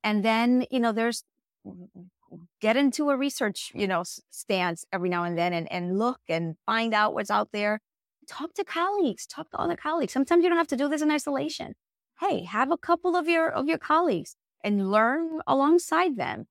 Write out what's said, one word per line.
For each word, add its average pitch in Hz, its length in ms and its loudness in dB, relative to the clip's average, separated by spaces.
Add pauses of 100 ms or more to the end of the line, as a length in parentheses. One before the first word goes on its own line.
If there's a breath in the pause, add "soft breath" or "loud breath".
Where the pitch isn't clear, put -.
And 214 220 2
then, 240 440 4
you 254 120 0
know, 233 100 2
there's, 226 320 -2 (1400)
get 214 160 2
into 285 340 2
a 277 60 4
research, 262 580 -4
you 202 140 -2
know, 175 140 0
s-, - 200 -12 (100)
stance 180 600 -4
every 180 160 -4
now 175 160 -2
and 175 140 -4
then 175 160 0
and, 170 180 -4
and 180 260 -2
look 240 300 0
and 165 280 -2 (100)
find 226 280 0
out 214 200 2
what's 208 180 -4
out 208 220 0
there. 208 260 -2 (480)
Talk - 280 -12
to 392 100 -4
colleagues, 349 600 -2
talk - 260 -14
to - 60 -8
other 339 200 -2
colleagues. 311 340 -2
Sometimes 330 320 4
you 359 60 4
don't 339 80 4
have 330 100 2
to 277 80 -2
do 277 140 0
this 302 120 0
in 302 80 4
isolation. 294 640 -2 (460)
Hey, 339 240 -2
have 208 260 -2
a 320 80 0
couple 339 380 0
of 339 140 0
your, 330 200 4
of - 180 -2
your 330 100 0
colleagues 302 580 0 (260)
and 202 300 0
learn 269 560 2
alongside 311 720 4
them. 123 340 -6